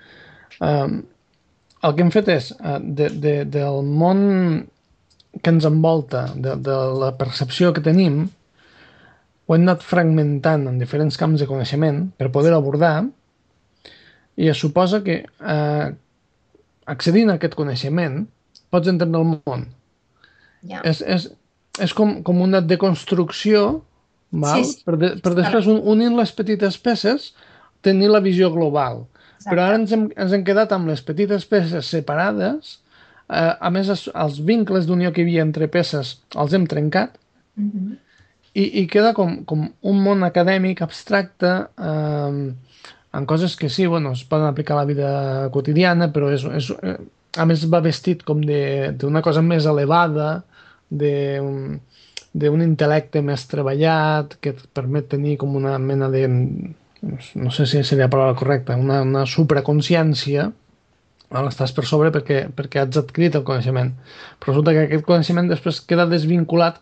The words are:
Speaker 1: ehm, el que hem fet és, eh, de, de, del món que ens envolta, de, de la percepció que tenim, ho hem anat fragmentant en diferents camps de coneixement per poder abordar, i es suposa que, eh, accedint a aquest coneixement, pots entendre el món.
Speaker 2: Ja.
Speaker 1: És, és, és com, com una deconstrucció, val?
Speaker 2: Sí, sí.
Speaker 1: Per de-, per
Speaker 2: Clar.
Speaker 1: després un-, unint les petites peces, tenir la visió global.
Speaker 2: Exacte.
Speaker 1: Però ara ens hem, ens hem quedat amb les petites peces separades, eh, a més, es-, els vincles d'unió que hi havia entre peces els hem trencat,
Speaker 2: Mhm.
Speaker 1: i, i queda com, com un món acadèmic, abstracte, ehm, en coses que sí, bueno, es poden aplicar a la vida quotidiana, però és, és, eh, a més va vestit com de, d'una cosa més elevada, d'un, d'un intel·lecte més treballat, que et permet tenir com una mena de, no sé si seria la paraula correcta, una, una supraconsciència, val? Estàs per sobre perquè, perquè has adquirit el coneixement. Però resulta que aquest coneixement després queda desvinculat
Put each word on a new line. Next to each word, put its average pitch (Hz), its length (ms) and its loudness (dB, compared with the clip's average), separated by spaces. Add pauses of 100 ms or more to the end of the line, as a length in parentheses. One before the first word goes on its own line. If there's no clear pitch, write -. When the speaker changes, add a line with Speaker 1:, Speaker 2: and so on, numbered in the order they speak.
(600)
Speaker 1:
ehm, 147 400 0 (840)
el 151 120 2
que 165 60 2
hem 175 100 4
fet 208 180 2
és, 147 160 0 (180)
eh, 143 160 -4
de, 147 300 -2
de, 147 240 -2 (100)
del 143 400 -4
món 165 380 2 (1200)
que 170 80 2
ens 160 140 4
envolta, 151 680 0
de, 135 220 -6
de 135 220 -4 (180)
la 135 220 -2
percepció 135 560 0
que 160 100 -4
tenim, 160 460 2 (1200)
ho 165 60 4
hem 170 120 6
anat 175 160 0
fragmentant 156 840 2
en 127 100 -2
diferents 147 380 -2
camps 156 240 2
de 143 40 -2
coneixement 143 600 -2 (100)
per 127 160 -4
poder 147 240 4
abordar, 151 480 2 (1300)
i 160 100 2
es 151 100 2
suposa 180 460 0
que, 180 220 -2
eh, 151 640 -4 (960)
accedint 185 440 2
a 180 40 2
aquest 160 200 -4
coneixement, 143 680 -4 (480)
pots 175 180 0
entendre 165 320 0
el 165 140 2
món. 127 340 -6 (960)
Speaker 2:
Ja. 180 200 -14
Speaker 1:
És, 160 180 -2
és, 180 260 -4 (460)
és 190 200 -4
com, 214 300 0
com 180 180 2
una 190 200 2
deconstrucció, 196 1200 0 (500)
val? 156 340 0
Speaker 2:
Sí, 294 80 -6
sí. - 100 -20
Speaker 1:
Per 170 140 -2
de-, 175 240 0
per 180 100 0
Speaker 2:
Clar. 175 60 0
Speaker 1:
després 196 300 2
un-, 214 180 4
unint 226 320 2
les 226 160 0
petites 202 440 -2
peces, 240 520 -2 (540)
tenir 196 260 4
la 214 100 6
visió 185 320 2
global. 143 540 -2
Speaker 2:
Exacte. - 460 -14
Speaker 1:
Però 175 120 2
ara 202 140 2
ens 220 160 -2
hem, 214 180 2
ens 190 220 -2
hem 196 100 2
quedat 208 300 2
amb 175 160 0
les 151 120 -2
petites 190 440 -2
peces 170 420 0
separades, 190 920 -2 (500)
eh, 165 240 2
a - 180 -4
més, 190 180 0
es-, 190 220 -4
els 147 320 -4
vincles 190 460 2
d'unió 180 240 0
que 175 80 0
hi 170 80 2
havia 165 160 2
entre 156 240 -2
peces 156 480 -2 (140)
els 147 220 -2
hem 190 140 2
trencat, 151 480 -2 (420)
Speaker 2:
Mhm. 208 360 -4 (640)
Speaker 1:
i, 196 100 2 (140)
i 185 80 0
queda 214 260 4
com, 196 320 0
com 156 240 -2 (100)
un 196 220 2
món 196 220 2
acadèmic, 185 580 0
abstracte, 180 720 -2 (220)
ehm, 151 640 -4 (720)
en 139 120 -4
coses 160 300 0
que 151 140 -4
sí, 185 160 0
bueno, 165 260 0
es 127 140 -8
poden 156 220 0
aplicar 147 280 -2
a 147 60 2
la 143 40 0
vida 143 240 -2 (400)
quotidiana, 165 640 2
però 143 220 0
és, 131 100 -2
és, 127 280 -6
eh, - 260 -8 (360)
a 160 120 0
més 165 240 2
va 170 100 4
vestit 160 440 -2
com 151 180 -2
de, 139 500 -2
d'una 139 300 -2
cosa 160 200 2
més 160 240 2
elevada, 156 800 2 (460)
d'un, 143 880 -4 (500)
d'un 147 320 0
intel·lecte 151 640 0
més 143 240 -4
treballat, 151 920 0
que 143 120 -4
et 127 80 -10 (140)
permet 139 360 -4
tenir 143 280 -2
com 139 180 -4
una 135 240 -2
mena 135 300 -2
de, 135 180 2
no - 1200 -4
sé 147 140 0
si 139 180 2
seria 135 220 2
la 127 60 2
paraula 131 240 2
correcta, 131 400 -2
una, 135 260 0
una 135 240 0
supraconsciència, 147 1200 0 (840)
val? 135 180 -2
Estàs 127 240 -4
per 135 120 -2
sobre 151 260 4
perquè, 143 400 0
perquè 139 320 -4
has 131 140 -2
adquirit 160 380 0
el 143 80 0
coneixement. 127 500 -2 (460)
Però - 140 -2
resulta 147 220 4
que 156 100 4
aquest 156 220 0
coneixement 175 420 2
després 170 320 -2
queda 175 260 2
desvinculat 165 760 2